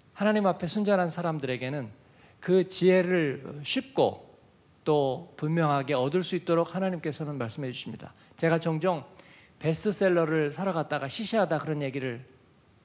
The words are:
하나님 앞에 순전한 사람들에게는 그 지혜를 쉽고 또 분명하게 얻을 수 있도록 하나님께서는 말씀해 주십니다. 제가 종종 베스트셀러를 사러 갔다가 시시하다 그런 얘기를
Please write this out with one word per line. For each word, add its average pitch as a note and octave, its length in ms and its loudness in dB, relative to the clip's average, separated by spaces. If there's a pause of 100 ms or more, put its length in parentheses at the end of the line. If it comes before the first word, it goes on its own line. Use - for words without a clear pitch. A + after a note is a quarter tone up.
(140)
하나님 G#3 320 2
앞에 F3+ 200 2
순전한 G3 440 2
사람들에게는 C3+ 800 -4 (500)
그 F#3 280 4
지혜를 F3 960 2
쉽고 - 760 -2 (460)
또 C#3+ 540 0
분명하게 D3+ 560 0
얻을 C#3+ 300 0
수 F#3+ 120 -4
있도록 E3+ 400 0
하나님께서는 D#3+ 640 -4
말씀해 B2+ 340 -6
주십니다. - 420 -12 (240)
제가 E3 220 2
종종 D#3+ 440 0 (560)
베스트셀러를 D#3+ 920 2
사러 F#3 220 -2
갔다가 D3 340 -4
시시하다 F#3 520 0
그런 D3 220 -4
얘기를 C3 440 -6 (600)